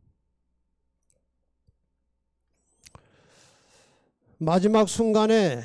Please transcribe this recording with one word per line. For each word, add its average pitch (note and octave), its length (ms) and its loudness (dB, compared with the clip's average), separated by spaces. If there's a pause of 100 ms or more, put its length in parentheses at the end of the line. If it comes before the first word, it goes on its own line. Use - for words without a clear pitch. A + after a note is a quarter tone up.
(4000)
마지막 F#3+ 540 0
순간에 G#3+ 760 0